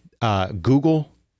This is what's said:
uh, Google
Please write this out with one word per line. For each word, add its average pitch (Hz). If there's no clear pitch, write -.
uh, 98
Google 143